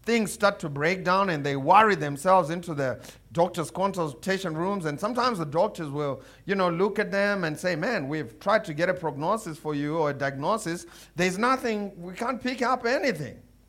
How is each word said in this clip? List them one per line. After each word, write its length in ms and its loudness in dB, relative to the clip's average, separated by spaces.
things 280 2
start 280 2
to 100 -6
break 340 0
down 280 2
and 120 -2
they 140 0
worry 380 6
themselves 560 4
into 240 -6
the 260 -2
doctor's 380 0
consultation 840 -2
rooms. 300 -2
And 160 -4
sometimes 380 0
the 80 -2
doctors 420 0
will, 320 -4
you 120 0
know, 120 4
look 300 0
at 120 0
them 340 0
and 140 -2
say, 160 -2
"Man, 320 -2
we've 320 -6
tried 280 2
to 80 -8
get 160 0
a 40 2
prognosis 640 -4
for 180 -6
you 220 -2
or 140 2
a 40 -2
diagnosis. 680 -4
There's 220 0
nothing, 580 0
we 160 -12
can't 300 -4
pick 180 -2
up 240 0
anything." 540 -2